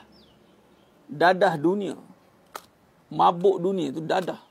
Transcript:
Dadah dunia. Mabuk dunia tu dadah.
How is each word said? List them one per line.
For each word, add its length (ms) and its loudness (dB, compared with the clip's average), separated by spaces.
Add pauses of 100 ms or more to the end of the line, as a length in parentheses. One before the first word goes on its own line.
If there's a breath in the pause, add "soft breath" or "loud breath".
(1040)
Dadah 560 2
dunia. 400 -2 (1120)
Mabuk 480 2
dunia 320 -2
tu 80 -8
dadah. 400 -4 (120)